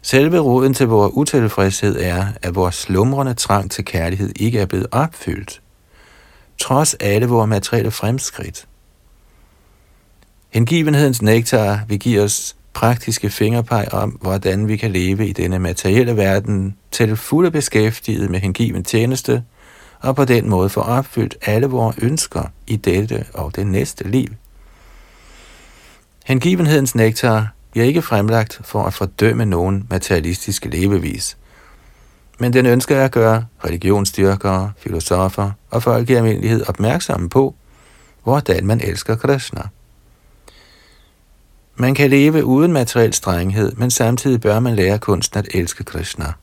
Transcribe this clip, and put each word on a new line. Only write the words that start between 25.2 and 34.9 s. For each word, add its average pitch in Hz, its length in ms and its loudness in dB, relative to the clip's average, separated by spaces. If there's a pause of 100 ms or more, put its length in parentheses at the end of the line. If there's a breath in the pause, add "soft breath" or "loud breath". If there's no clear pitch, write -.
Hengivenhedens 151 720 2
nektar 110 580 2 (180)
bliver 113 160 2
ikke 156 160 2
fremlagt 107 640 0
for - 180 -4
at 92 120 -2
fordømme 110 500 0
nogen 98 460 0
materialistisk 90 760 -2
levevis, 90 720 -2 (1040 soft breath)
men 123 140 0
den 127 140 6
ønsker 127 380 4
at 135 80 0
gøre 113 320 4 (200)
religionsdyrkere, 98 1120 0
filosofer 95 720 -2 (200)